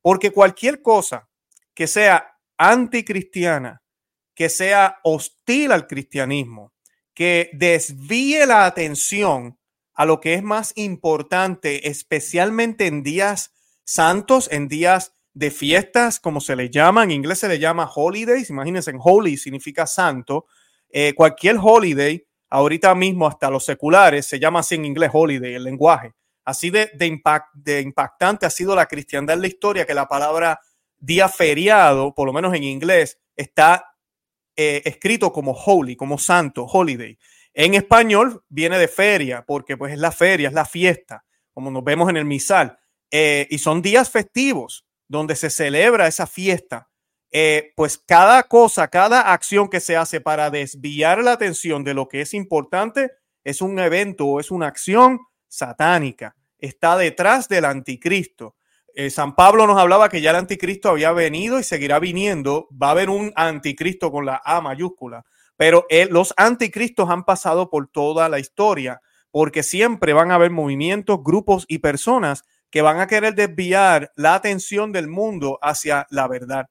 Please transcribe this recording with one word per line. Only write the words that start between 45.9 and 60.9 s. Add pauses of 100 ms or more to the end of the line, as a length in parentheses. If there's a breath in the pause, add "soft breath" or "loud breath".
esa
fiesta. (420)
Eh,
pues
cada
cosa,
cada
acción
que
se
hace
para
desviar
la
atención
de
lo
que
es
importante, (320)
es
un
evento
o
es
una
acción (280)
satánica. (220)
Está
detrás
del
anticristo. (380)
Eh,
San
Pablo
nos
hablaba
que
ya
el
anticristo
había